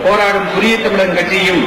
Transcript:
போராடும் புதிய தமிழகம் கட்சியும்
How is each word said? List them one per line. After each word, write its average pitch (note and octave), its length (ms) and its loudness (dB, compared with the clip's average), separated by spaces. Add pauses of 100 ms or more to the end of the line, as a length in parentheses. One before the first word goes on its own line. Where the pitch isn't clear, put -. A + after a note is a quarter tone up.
போராடும் G3 480 0
புதிய G#3+ 220 2 (100)
தமிழகம் F#3+ 340 0
கட்சியும் F#3 480 0